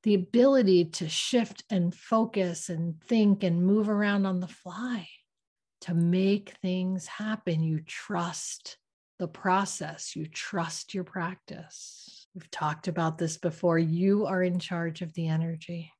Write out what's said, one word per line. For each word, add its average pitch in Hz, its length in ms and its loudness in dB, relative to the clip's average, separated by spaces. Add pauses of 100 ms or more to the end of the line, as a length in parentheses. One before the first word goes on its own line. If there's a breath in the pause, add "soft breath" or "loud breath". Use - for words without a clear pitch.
The 214 100 4
ability 208 720 6
to 160 240 -6
shift - 600 -2
and 180 220 2
focus 208 760 -2
and 165 320 -4
think 208 420 4
and 175 220 2
move 208 240 4
around 202 380 2
on 185 120 0
the 180 80 -6
fly, 214 600 -8 (760)
to 175 140 -4
make 190 560 2 (100)
things 185 460 -4
happen. 208 560 -4
You 156 180 0
trust - 960 -8 (400)
the 175 100 -6
process. 185 880 -4
You 160 120 -6
trust - 680 -8
your 185 120 -4
practice. - 1300 -12
We've - 160 -18
talked 156 360 -4
about 165 300 -2
this 160 200 -4
before. 165 420 0
You 180 480 2
are 185 160 0
in 180 160 0
charge 170 420 -6
of 165 140 -8
the 165 120 -4
energy. 160 720 -4